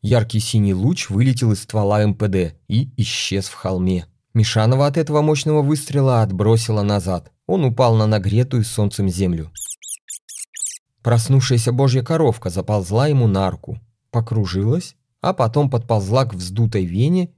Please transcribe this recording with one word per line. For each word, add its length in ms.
Яркий 380
синий 340
луч 380
вылетел 400
из 100
ствола 400
М 140
П 120
Д 280
и 300
исчез 500
в 60
холме. 540
Мишанова 540
от 100
этого 240
мощного 400
выстрела 640
отбросило 580
назад. 500
Он 200
упал 300
на 120
нагретую 560
солнцем 460
землю. 420
Проснувшаяся 680
божья 300
коровка 480
заползла 580
ему 200
на 240
руку, 280
покружилась, 840
а 120
потом 360
подползла 560
к 80
вздутой 520
вене 520